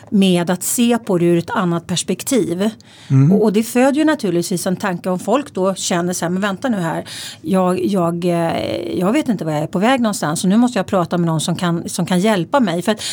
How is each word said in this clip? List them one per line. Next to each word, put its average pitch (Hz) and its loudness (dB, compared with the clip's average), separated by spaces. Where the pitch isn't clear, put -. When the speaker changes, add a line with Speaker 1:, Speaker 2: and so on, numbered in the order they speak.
Speaker 1:
med 180 2
att 180 -2
se 233 0
på 202 -2
det 170 2
ur 170 4
ett 170 -2
annat 170 -2
perspektiv. 196 -2
Speaker 2:
Mm. 139 6
Speaker 1:
Och, 196 4
och 214 4
det 220 2
föder 254 2
ju 311 2
naturligtvis 185 0
en 185 0
tanke 185 -4
om 180 -2
folk 269 -2
då 190 0
känner 175 -2
så 175 -4
här, 165 -2
"Men 185 -2
vänta 202 -2
nu 214 0
här, 165 -4
jag, 185 0
jag, 175 0
eh, - -2
jag 180 2
vet 294 0
inte 175 -2
var 156 -2
jag 151 0
är 156 -4
på 180 -4
väg 240 2
någonstans 196 -2
och 185 2
nu 196 4
måste 247 2
jag 185 -2
prata 180 0
med 170 2
någon 160 0
som 165 -2
kan, 170 -2
som 180 -2
kan 180 0
hjälpa 202 0
mig." 175 0
För 220 0
att 214 -4